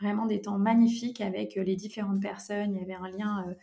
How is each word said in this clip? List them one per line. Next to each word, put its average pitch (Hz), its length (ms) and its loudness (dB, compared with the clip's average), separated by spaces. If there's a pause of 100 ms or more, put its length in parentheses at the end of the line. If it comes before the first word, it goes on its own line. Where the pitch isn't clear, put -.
vraiment 208 260 0
des 208 160 0
temps 208 160 -4
magnifiques 233 600 4
avec, 202 360 -4
euh, 190 60 0
les 190 140 2
différentes 196 440 -2
personnes. 208 540 -4
Il 185 60 -4
y - 20 -6
avait 185 120 -8
un 185 140 -8
lien, 202 400 -4
euh, 185 140 -8